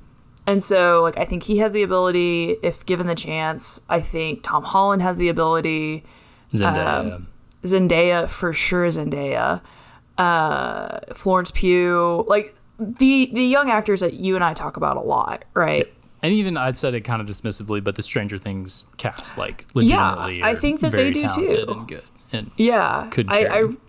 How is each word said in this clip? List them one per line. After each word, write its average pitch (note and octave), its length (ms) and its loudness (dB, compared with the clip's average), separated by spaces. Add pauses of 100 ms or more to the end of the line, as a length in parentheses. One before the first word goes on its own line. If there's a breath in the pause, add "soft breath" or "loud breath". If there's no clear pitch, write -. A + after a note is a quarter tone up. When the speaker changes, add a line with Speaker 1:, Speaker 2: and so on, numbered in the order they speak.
(460)
Speaker 1:
and G3 160 2
so, F3 400 4
like, E3 140 0
I - 80 -2
think F3 200 -6
he G#3 140 0
has G#3+ 140 2
the G#3 100 2
ability, F3 800 2
if E3+ 220 -4
given F3 220 -2
the E3+ 80 -2
chance. D#3+ 760 -4
I E3 120 0
think D#3+ 420 -6
Tom D3 220 -2
Holland G3 380 2
has F3+ 160 0
the F3 100 2
ability. D#3+ 760 0 (480 soft breath)
Speaker 2:
Zendaya. F2 640 0
Speaker 1:
Um, F2+ 140 -12 (340)
Zendaya, F3 680 4
for F3 260 -4
sure, F3 340 0
Zendaya. C#3+ 720 -2 (560 loud breath)
Uh, D3 840 -2 (140)
Florence F#3 360 0
Pugh. F3 760 2
Like, G#3 280 0 (240)
the, B3+ 540 2
the B3 120 2
young C4+ 260 2
actors G#3+ 300 2
that E3+ 140 0
you F#3 220 -2
and F3+ 80 0
I D#3+ 100 0
talk D3 240 -8
about C#3+ 180 0
a A#2 60 -4
lot, - 420 -2 (100)
right? D#3 320 2
Speaker 2:
Yeah. - 60 -20 (300)
And E3 100 0
even G3 240 0
I C3 140 -2
said B2+ 240 0
it A2+ 80 -4
kind A#2 180 -2
of G#2 80 -8
dismissively, G#2 560 -2
but G2+ 120 -2
the G#2 60 -4
Stranger G2+ 360 -4
Things F#2+ 460 -4 (120)
cast, - 420 -4
like, - 360 -8
Speaker 1:
Yeah, A3+ 400 4
Speaker 2:
legitimately F2 280 -6
Speaker 1:
I G#3+ 100 2
Speaker 2:
are A3+ 40 -2
Speaker 1:
think D4 240 -2
that D#4 120 0
Speaker 2:
very C4 120 2
Speaker 1:
they C#4 60 0
do, - 180 -2
Speaker 2:
talented - 380 0
Speaker 1:
too. - 60 -8
Speaker 2:
and A2+ 160 -10
good D#2 140 -16 (300)
and G#2+ 240 -8
Speaker 1:
Yeah, A3 540 2
Speaker 2:
could G#3 200 -2
Speaker 1:
I, G#3 140 4
Speaker 2:
carry - 60 0 (180)
Speaker 1:
I, B3 80 -6 (120)